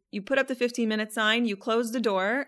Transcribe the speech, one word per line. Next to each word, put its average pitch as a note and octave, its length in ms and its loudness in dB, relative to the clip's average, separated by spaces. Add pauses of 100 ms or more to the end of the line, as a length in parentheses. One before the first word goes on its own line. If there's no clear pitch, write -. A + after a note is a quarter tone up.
(120)
you G#3 100 -6
put C4+ 160 0
up C4+ 100 2
the C4 80 -2
fifteen A#3+ 340 0
minute G#3+ 220 -2
sign, A3+ 340 2
you G3+ 100 0
close A3 360 0
the B3+ 80 -2
door A3 480 0